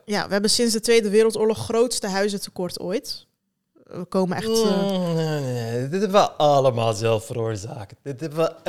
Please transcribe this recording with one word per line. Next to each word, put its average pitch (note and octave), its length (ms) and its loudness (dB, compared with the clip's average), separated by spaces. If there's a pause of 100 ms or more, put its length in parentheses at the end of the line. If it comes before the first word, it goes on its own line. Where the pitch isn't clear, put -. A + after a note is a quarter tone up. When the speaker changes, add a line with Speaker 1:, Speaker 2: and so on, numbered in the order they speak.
Speaker 1:
Ja, G#3 220 -2
we F3 60 -10
hebben G3+ 180 2
sinds A#3 220 2
de A3 80 -2
Tweede A3+ 300 4
Wereldoorlog A3 480 2
grootste A#3 500 0
huizentekort G3 720 -4
ooit. - 460 -8 (580)
We - 200 -12
komen F#3 320 -2
echt, A3 100 -4 (160)
eh, G3 360 2
Speaker 2:
Mm, E3+ 160 -2
nee, D#3 260 0
nee, B2 480 -4
dit F#3 120 -4
hebben G3+ 200 4
we D3 100 4
allemaal C3+ 640 4
zelf A2 340 0
veroorzaakt. A2+ 760 -8
Dit C#3 180 -10
hebben D#3 180 -8
we, E3 160 0 (140)